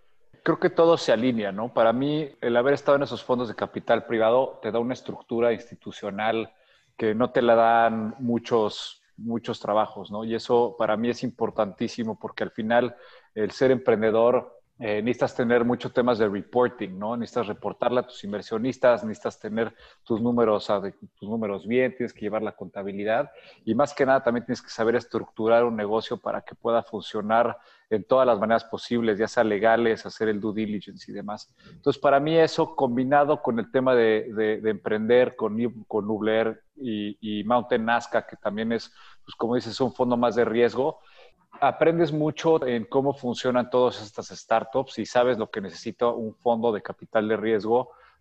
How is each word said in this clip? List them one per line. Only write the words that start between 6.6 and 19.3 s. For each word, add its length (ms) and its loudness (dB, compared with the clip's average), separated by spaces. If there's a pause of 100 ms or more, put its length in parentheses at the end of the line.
que 180 0
no 160 0
te 100 2
la 140 6
dan 640 4
muchos, 840 -2 (140)
muchos 460 -6
trabajos, 500 -2
¿no? 140 -8
Y 100 -4
eso 420 0
para 200 0
mí 120 -2
es 140 -4
importantísimo 960 -4
porque 240 -8
al 80 -4
final 460 0 (360)
el 180 -2
ser 200 2
emprendedor, 880 2 (200)
eh, 240 -2
necesitas 320 -2
tener 280 2
muchos 300 -2
temas 240 2
de 100 4
reporting, 680 -2
¿no? 180 -4
Necesitas 300 -4
reportarle 540 -2
a 80 -4
tus 160 -18
inversionistas, 800 0
necesitas 360 -8